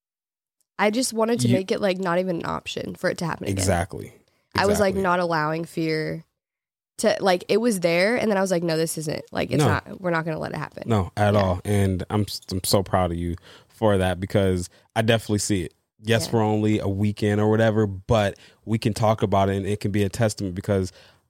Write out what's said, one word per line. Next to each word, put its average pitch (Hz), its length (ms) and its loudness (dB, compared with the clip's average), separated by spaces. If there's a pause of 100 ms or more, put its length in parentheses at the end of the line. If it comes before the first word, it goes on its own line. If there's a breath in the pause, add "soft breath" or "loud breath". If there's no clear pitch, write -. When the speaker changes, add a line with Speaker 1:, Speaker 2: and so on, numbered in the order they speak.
(760)
Speaker 1:
I 208 140 2
just 240 220 -2
wanted 226 280 0
to 233 60 4
Speaker 2:
you 190 80 6
Speaker 1:
make 190 160 -2
it, 214 100 0
like, 185 180 0
not 180 200 0
even 185 180 -2
an - 80 -8
option - 500 -8
for 180 140 -4
it - 100 -4
to 180 60 -4
happen - 200 -6
again. 98 120 -2
Speaker 2:
Exactly. 92 560 -2 (420)
Speaker 1:
I 190 100 2
was, 202 140 2
like, 196 120 4
Speaker 2:
Exactly. 190 120 -2
Speaker 1:
not 180 160 2
allowing 165 460 -2
fear 160 600 -4 (720)
to, 214 200 2
like, 180 280 2
it 202 100 2
was 220 220 0
there, 175 380 2
and 220 120 0
then 202 80 2
I 190 40 2
was 190 100 0
like, 175 100 0
"No, 165 160 0
this 165 220 -2
isn't, 156 320 -6
like, - 200 -4
it's 151 120 2
Speaker 2:
No. - 40 4
Speaker 1:
not, - 340 -2
we're 180 100 -4
not 160 140 -2
gonna 160 140 -4
let - 120 -6
it - 60 -8
happen." - 280 -10
Speaker 2:
No, 101 320 0
at 104 160 4
Speaker 1:
Yeah. 104 80 4
Speaker 2:
all. 92 240 0
And 98 440 2
I'm 104 120 0
s-, - 200 -6 (100)
I'm 92 120 -4
so 98 200 2
proud 92 280 0
of 85 60 -4
you 85 180 -2 (320 loud breath)
for 104 300 2
that 92 220 0
because 95 500 0 (260 soft breath)
I 113 60 2
definitely 110 380 2
see 101 240 -2
it. - 100 -10 (280)
Yes, 113 260 0
Speaker 1:
Yeah. - 60 -4
Speaker 2:
we're 117 100 4
only 107 360 2
a - 80 -4
weekend 104 540 0
or 107 80 4
whatever, 110 380 4
but 101 500 0 (280 loud breath)
we 107 120 -2
can 110 160 0
talk 110 300 2
about 98 260 2
it, 98 80 0
and 98 80 -4
it 104 140 -2
can 104 120 -4
be 104 120 2
a 98 60 0
testament 101 440 -2
because 95 380 -2 (380 loud breath)